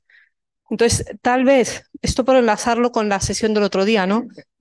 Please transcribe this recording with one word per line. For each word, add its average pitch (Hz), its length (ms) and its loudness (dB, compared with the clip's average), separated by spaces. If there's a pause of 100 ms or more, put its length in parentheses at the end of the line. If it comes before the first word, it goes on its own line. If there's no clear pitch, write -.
(720)
Entonces, 233 340 0 (160)
tal 254 220 0
vez, 254 400 2 (180)
esto - 240 -2
por 262 120 4
enlazarlo 233 540 0
con 220 160 -2
la 202 120 -2
sesión 214 340 -4
del 208 80 2
otro 196 240 0
día, 202 220 2
¿no? 208 200 -2 (340)